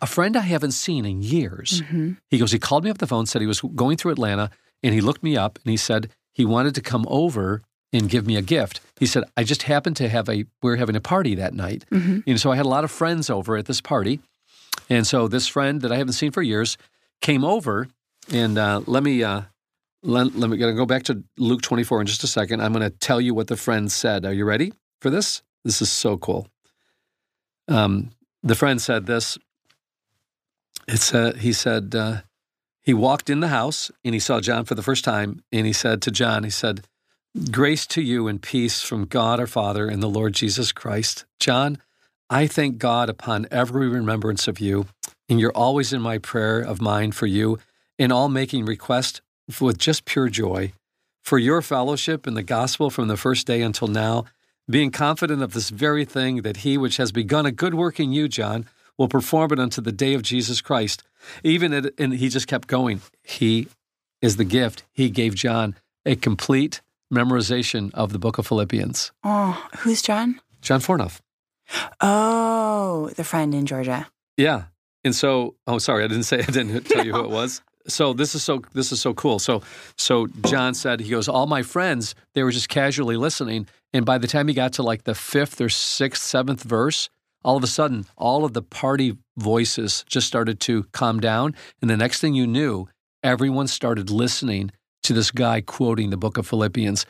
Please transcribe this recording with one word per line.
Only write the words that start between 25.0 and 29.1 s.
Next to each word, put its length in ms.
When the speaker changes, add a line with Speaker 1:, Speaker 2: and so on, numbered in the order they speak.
Speaker 1:
for 80
this? 340
This 160
is 100
so 280
cool. 300
Um, 420
the 120
friend 260
said 260
this, 320